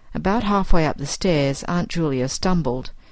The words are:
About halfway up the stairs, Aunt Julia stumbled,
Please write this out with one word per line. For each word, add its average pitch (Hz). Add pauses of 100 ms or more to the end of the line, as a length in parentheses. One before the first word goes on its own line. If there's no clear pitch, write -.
(140)
About 202
halfway 190
up -
the 139
stairs, 143
Aunt 175
Julia 139
stumbled, 143 (220)